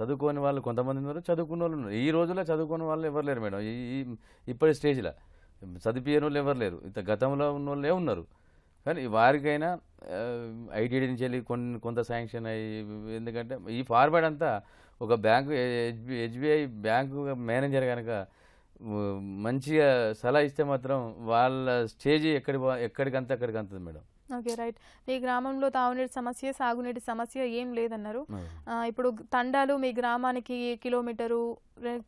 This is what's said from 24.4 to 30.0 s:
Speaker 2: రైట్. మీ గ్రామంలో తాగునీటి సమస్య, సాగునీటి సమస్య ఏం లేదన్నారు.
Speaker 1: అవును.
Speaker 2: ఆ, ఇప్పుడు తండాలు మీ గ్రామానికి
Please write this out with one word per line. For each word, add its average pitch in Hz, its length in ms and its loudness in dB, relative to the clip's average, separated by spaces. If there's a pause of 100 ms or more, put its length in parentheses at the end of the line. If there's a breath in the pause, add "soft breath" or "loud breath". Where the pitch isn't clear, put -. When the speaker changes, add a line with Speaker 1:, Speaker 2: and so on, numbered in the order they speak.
Speaker 2:
రైట్. 233 200 -6 (320 loud breath)
మీ 262 120 -2
గ్రామంలో 262 500 0
తాగునీటి 254 440 0
సమస్య, 254 380 -4
సాగునీటి 247 480 -2
సమస్య 240 480 -4
ఏం 240 260 -4
లేదన్నారు. 226 560 -4
Speaker 1:
అవును. 131 400 -10
Speaker 2:
ఆ, 233 160 -2
ఇప్పుడు 247 360 2
తండాలు 269 560 2
మీ 262 220 0
గ్రామానికి 247 840 0